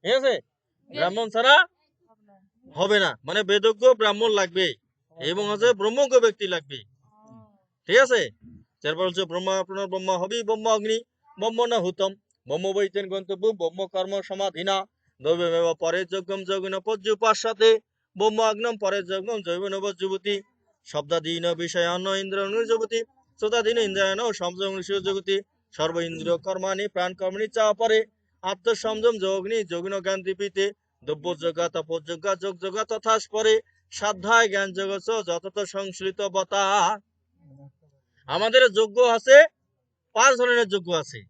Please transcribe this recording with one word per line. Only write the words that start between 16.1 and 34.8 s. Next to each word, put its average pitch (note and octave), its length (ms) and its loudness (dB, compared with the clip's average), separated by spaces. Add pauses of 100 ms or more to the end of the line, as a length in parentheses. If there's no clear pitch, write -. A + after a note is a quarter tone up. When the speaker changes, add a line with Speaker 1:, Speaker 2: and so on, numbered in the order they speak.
Speaker 1:
যজ্ঞিন F#3+ 300 -4
পর্যুপাস্যাতে G#3+ 880 2 (460)
ব্রহ্ম G#3+ 240 0 (100)
অগ্নম A3+ 280 -2
পরে G3+ 260 -2
যজ্ঞম G3 440 -6
জৈবন F#3+ 320 -4
বজ্রভূতি F#3+ 560 -4 (520)
শব্দাদীন E3 580 -4 (140)
বিষয়ান F3 460 -2 (140)
ইন্দ্রাণু G3 460 -4
জগতি A3+ 340 -2 (400)
শ্রোতাধীন A3+ 380 0 (100)
ইন্দ্রায়ণ F#3+ 340 0 (180)
সংযম F#3 340 -6 (340)
জগতি G3 280 -2 (380)
সর্ব D#3+ 260 -2
ইন্দ্রিয় E3 380 -2
কর্মাণি F#3+ 500 -4
প্রাণ F3+ 260 -2
কর্মাণি G3 420 -4
চা A3 180 4
পরে A3 260 2 (440)
আত্মসংযম A3 760 0
যোগনি F#3+ 380 -2 (120)
যোগিন F3 300 -6
জ্ঞান F#3+ 240 -4
দীপিতে G3 420 -4 (380)
দ্রব্য D3+ 220 -6 (140)
যজ্ঞা E3 300 -2
তপো E3 260 -6 (120)
যজ্ঞা E3+ 280 -4
যোগ F#3+ 260 -6
যজ্ঞা G3 240 -6
তথাস A3 360 0 (100)
পরে A3 220 2 (400)
সাধ্যায় G#3+ 560 2
জ্ঞান G3 240 -2
জগৎ G3 340 -6 (200)